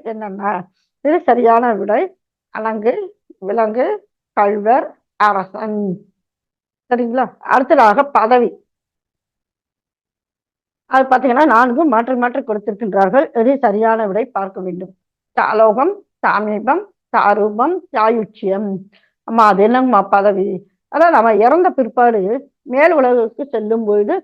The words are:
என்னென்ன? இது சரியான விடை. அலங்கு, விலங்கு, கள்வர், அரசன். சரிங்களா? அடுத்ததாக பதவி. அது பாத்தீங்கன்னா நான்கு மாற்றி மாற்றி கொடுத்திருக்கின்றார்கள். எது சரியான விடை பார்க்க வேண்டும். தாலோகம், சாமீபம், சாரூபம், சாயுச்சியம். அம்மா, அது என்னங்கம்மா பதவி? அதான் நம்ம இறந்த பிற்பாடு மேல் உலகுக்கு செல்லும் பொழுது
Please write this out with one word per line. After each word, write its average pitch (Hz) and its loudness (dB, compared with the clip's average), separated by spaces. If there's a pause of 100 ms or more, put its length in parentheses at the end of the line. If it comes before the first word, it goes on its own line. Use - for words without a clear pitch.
(100)
என்னென்ன? 202 -8 (520)
இது 302 0 (120)
சரியான 233 4
விடை. 208 0 (540)
அலங்கு, 220 -4 (540)
விலங்கு, 226 -2 (500)
கள்வர், 214 0 (400)
அரசன். 202 -4 (1120)
சரிங்களா? 247 -2 (300)
அடுத்ததாக 262 4 (120)
பதவி. 226 2 (2500)
அது 262 2
பாத்தீங்கன்னா 262 2 (100)
நான்கு 247 2 (100)
மாற்றி 233 0
மாற்றி 247 -4
கொடுத்திருக்கின்றார்கள். 208 0 (140)
எது 247 2 (120)
சரியான 220 0
விடை 202 -4 (120)
பார்க்க 196 -8
வேண்டும். 185 -12 (440)
தாலோகம், 220 0 (300)
சாமீபம், 214 -2 (300)
சாரூபம், 208 0 (180)
சாயுச்சியம். 214 -4 (580)
அம்மா, 226 2
அது 190 2
என்னங்கம்மா 247 2 (140)
பதவி? 196 0 (440)
அதான் 330 2
நம்ம 226 4 (140)
இறந்த 339 4
பிற்பாடு 233 0 (520)
மேல் 302 2
உலகுக்கு 247 0 (100)
செல்லும் 220 -4
பொழுது 208 0